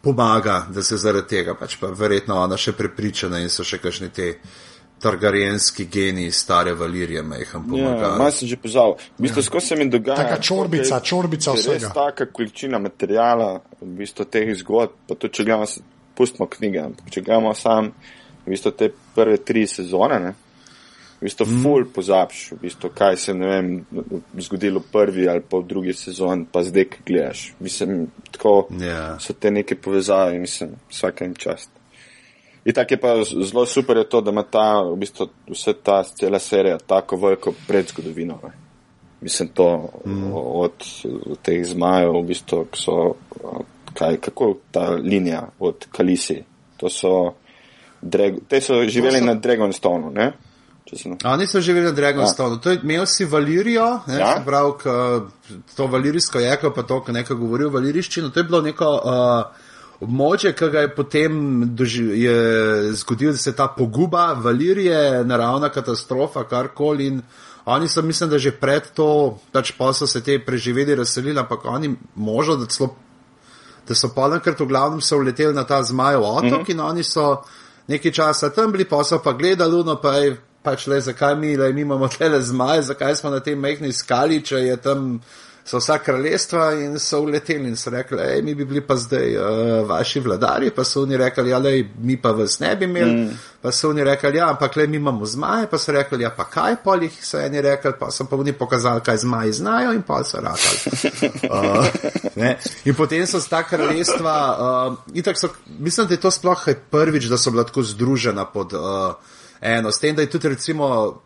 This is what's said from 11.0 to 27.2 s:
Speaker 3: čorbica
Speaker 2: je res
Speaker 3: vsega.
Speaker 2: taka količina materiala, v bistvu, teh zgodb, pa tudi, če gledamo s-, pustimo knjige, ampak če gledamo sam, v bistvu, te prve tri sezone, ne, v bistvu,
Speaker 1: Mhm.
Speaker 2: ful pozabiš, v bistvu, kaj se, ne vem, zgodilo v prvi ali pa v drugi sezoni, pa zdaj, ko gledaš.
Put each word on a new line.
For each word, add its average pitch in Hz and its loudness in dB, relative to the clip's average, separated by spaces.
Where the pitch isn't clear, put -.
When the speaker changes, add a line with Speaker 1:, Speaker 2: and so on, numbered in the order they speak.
Speaker 3:
čorbica 165 0
Speaker 2:
je 127 2
res 110 0
Speaker 3:
vsega. 120 -2
Speaker 2:
taka 139 -2
količina 120 -6
materiala, 101 2
v 92 -18
bistvu, 101 -8
teh 110 0
zgodb, 101 0
pa - -8
tudi, - -6
če - -2
gledamo 107 2
s-, - -10
pustimo - -2
knjige, 98 -4
ampak - -12
če - -8
gledamo 110 2
sam, 110 2
v 92 -10
bistvu, 95 -2
te 107 0
prve 110 4
tri 110 0
sezone, 98 0
ne, 90 -6
v - -14
bistvu, 101 -2
Speaker 1:
Mhm. 120 2
Speaker 2:
ful 139 4
pozabiš, 95 0
v 80 -14
bistvu, 90 -8
kaj 98 4
se, 98 -4
ne 92 -2
vem, 92 -2
zgodilo 95 -4
v - -18
prvi 95 4
ali 87 2
pa 92 -4
v 90 -2
drugi 92 -4
sezoni, 92 -4
pa 87 -2
zdaj, 92 4
ko - -18
gledaš. - -2